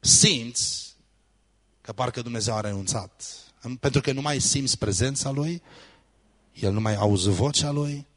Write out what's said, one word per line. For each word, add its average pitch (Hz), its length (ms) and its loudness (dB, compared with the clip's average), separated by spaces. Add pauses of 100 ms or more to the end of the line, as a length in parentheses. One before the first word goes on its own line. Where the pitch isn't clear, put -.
simți - 840 2 (920)
că - 120 -16
parcă 123 300 -4
Dumnezeu 117 340 -2
a 107 40 -2
renunțat. 98 640 -6 (380)
În-, 123 160 -10
pentru 139 240 2
că 139 120 -2
nu 135 80 -2
mai 147 180 -2
simți 135 400 0
prezența 120 520 -2
Lui, 156 320 -4 (920)
El 98 200 -2
nu 107 80 2
mai 107 140 2
auzi 101 340 4
vocea 135 420 2
Lui. 143 360 -4 (100)